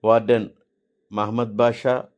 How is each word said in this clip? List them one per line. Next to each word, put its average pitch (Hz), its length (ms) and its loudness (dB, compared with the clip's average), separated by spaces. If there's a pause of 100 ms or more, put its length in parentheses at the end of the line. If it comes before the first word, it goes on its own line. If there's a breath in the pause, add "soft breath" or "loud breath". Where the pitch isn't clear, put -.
వార్డెన్ 110 460 2 (600)
మహమ్మద్ 107 440 -4
బాషా 120 480 0 (140)